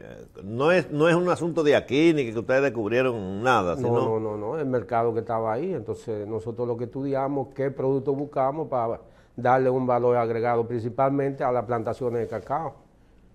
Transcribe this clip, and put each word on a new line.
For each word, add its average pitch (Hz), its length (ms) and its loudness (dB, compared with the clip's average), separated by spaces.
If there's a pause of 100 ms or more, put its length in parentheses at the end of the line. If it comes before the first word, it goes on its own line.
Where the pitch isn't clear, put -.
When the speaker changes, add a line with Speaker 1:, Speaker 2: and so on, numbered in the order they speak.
(420)
Speaker 1:
no 117 300 0
es, 175 180 2
no 151 200 4
es 165 60 6
un 180 120 0
asunto 165 360 0
de 147 120 6
aquí, 147 380 4
ni 131 180 -2
que 110 80 -4
ustedes 131 220 2
descubrieron 113 840 0
nada, 104 320 2
Speaker 2:
No, - 20 -6
Speaker 1:
sino 123 280 0
Speaker 2:
no, 113 160 0
no, 107 160 -6
no, 107 220 -6
el 139 80 -4
mercado 117 460 0
que 113 80 -2
estaba 113 300 -2
ahí. 156 220 -4
Entonces, 107 520 -6
nosotros 113 400 -6
lo 120 120 -4
que 120 80 -6
estudiamos, 135 680 -4
qué 135 180 -2
producto 135 420 0
buscamos 139 560 -2
para 117 320 -2 (340)
darle 127 340 4
un 131 160 2
valor 123 300 4
agregado, 117 500 2
principalmente 135 800 0
a 127 80 2
las 123 140 0
plantaciones 117 560 -2
de 107 60 -4
cacao. 135 480 -6 (580)